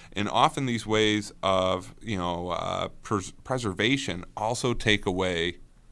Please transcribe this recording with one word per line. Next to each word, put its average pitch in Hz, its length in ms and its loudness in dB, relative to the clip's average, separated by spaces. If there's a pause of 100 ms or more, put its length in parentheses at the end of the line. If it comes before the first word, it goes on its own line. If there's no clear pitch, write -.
(140)
And 101 160 -2
often 135 380 4
these 117 200 -2
ways 107 460 2 (100)
of, 92 580 2
you 113 140 -6
know, 87 360 -2
uh, 90 360 -4 (160)
pres-, - 300 -4 (100)
preservation 110 800 0 (140)
also 120 360 0
take 107 320 2
away 90 520 0 (340)